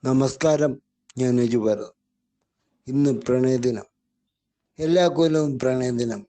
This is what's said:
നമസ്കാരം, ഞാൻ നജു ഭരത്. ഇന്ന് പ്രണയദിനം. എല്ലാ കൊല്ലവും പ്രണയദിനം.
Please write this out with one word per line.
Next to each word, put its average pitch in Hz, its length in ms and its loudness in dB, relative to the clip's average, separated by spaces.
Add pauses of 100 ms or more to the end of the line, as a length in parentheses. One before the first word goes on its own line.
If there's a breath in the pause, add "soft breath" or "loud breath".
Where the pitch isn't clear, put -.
നമസ്കാരം, 135 760 0 (360)
ഞാൻ 127 180 0
നജു 120 220 0
ഭരത്. 107 380 -2 (920)
ഇന്ന് 143 220 0
പ്രണയദിനം. 127 760 0 (920)
എല്ലാ 170 280 2
കൊല്ലവും 156 520 0
പ്രണയദിനം. 123 680 -2